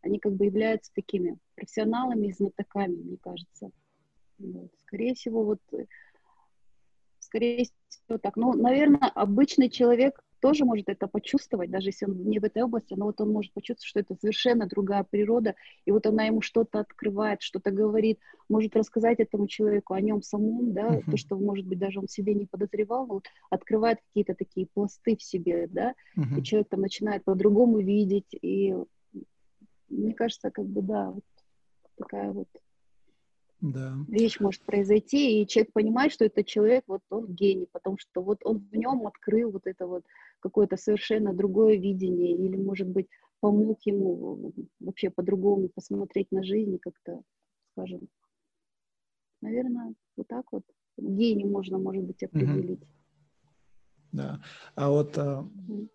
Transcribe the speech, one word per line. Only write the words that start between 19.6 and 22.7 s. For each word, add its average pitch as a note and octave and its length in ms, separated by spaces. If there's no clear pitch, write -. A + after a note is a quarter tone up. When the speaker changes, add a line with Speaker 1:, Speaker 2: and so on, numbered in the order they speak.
Speaker 1:
о F#3+ 80
нём G#3+ 200
самом, A3 520
да, F#3+ 360
то, C#3+ 60
Speaker 2:
Мгм. - 20
Speaker 1:
что, - 200
может G3 280
быть, F#3 140
даже G3 200
он F#3+ 80
себе G3+ 260
не G3+ 120
подозревал, G#3 600